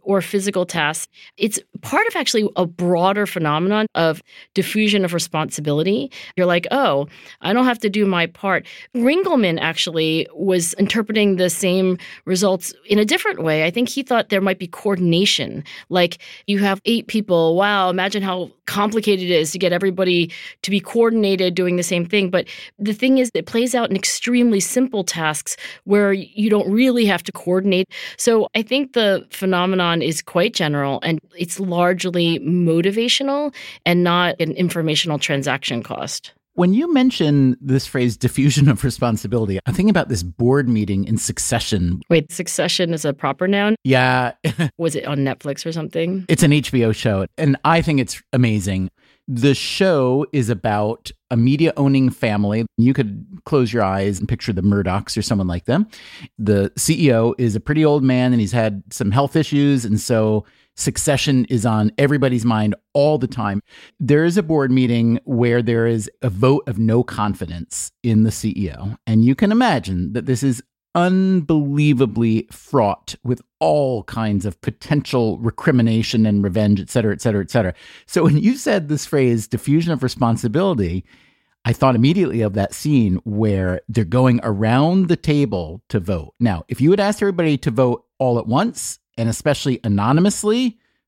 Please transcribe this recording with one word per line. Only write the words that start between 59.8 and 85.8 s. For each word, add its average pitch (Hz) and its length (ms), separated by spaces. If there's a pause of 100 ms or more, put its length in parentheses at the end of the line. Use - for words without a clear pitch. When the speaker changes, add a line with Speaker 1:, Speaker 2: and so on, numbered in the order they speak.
Speaker 2:
and 107 140
so 110 460 (300)
Succession 135 680
is 110 220
on 107 320
everybody's 135 460
mind 107 280 (200)
all 147 260
the 123 80
time. 104 340 (380)
There 147 260
is 175 120
a 208 60
board 151 280
meeting 117 520
where 120 380
there 117 240
is 113 240 (140)
a 123 60
vote 127 380
of 104 120
no 113 240
confidence 92 880 (100)
in 110 220
the 110 80
C 110 260
E 95 140
O. 104 240 (100)
And 110 180
you 127 120
can 202 160
imagine 107 640
that 120 120
this 131 160
is 131 220 (320)
unbelievably 147 1600
fraught - 720
with 123 180 (180)
all 143 440
kinds 107 420
of 98 160
potential 120 800
recrimination 113 880
and 101 180
revenge, 101 360
et 92 100
cetera, 110 240
et - 80
cetera, 104 200
et 85 100
cetera. 92 220 (320)
So - 180
when 151 140
you 226 180
said 208 340
this 147 160
phrase, 123 420
diffusion 156 440
of 139 120
responsibility, 117 1000 (600)
I 117 80
thought 131 220
immediately 131 460
of 104 120
that 101 200
scene 117 500
where 101 640
they're 113 160
going 120 400
around 131 640
the 165 80
table 104 760